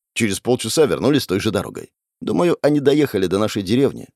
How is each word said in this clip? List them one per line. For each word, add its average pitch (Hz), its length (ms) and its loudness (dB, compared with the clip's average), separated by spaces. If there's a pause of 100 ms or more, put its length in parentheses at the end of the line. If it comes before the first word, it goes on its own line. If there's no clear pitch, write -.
(140)
Через 101 260 -2
полчаса 123 460 0
вернулись 110 400 2
той 95 160 -2
же 107 100 -2
дорогой. - 400 -6 (300)
Думаю, - 400 0
они 147 180 2
доехали 139 480 2
до 95 120 0
нашей 107 220 -2
деревни, 101 540 -2